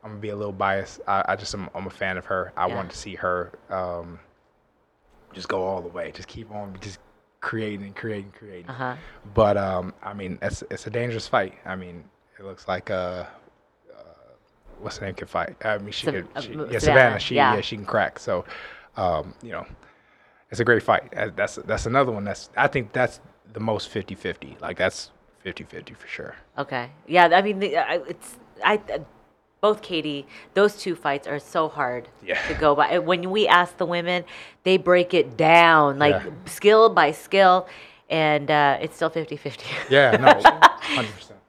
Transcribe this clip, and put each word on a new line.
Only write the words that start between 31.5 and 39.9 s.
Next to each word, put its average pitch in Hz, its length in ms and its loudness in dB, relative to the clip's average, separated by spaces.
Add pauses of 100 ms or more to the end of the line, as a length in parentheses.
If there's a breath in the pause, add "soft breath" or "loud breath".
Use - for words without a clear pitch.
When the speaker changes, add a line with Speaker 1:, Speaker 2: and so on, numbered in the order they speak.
Speaker 2:
hard 123 380 -6 (180)
Speaker 1:
Yeah. 131 220 -4
Speaker 2:
to 160 80 -4
go 147 200 4
by. 147 120 2
And 170 180 0
when 180 240 -2
we 208 180 2
ask 175 300 4
the 185 80 -2
women, 175 380 -2 (400 loud breath)
they 185 140 4
break 180 360 4
it 139 240 2
down, 160 600 8
like, 143 240 4
Speaker 1:
Yeah. 76 80 -10 (140)
Speaker 2:
skill 220 440 6
by 165 220 4
skill, 185 560 4 (420 loud breath)
and, 151 400 0
uh, 143 320 4
it's 156 140 -8
still 160 140 -2
fifty 156 280 -6
fifty. - 280 -10 (240)
Speaker 1:
Yeah, 135 280 6